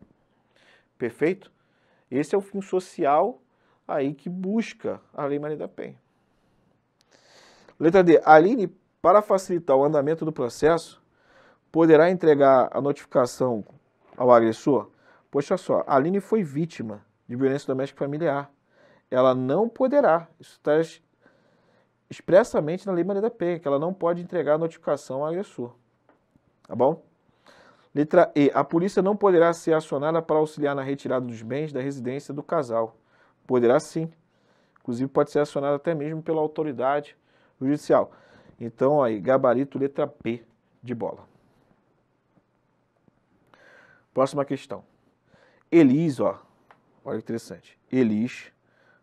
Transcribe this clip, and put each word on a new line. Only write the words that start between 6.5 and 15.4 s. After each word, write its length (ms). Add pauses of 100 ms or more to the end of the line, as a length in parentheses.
Letra 240
D. 220
Aline, 440 (340)
para 180
facilitar 560
o 80
andamento 400
do 80
processo, 680 (680)
poderá 400
entregar 600
a 80
notificação 840 (540)
ao 160
agressor? 580 (400)
Poxa 280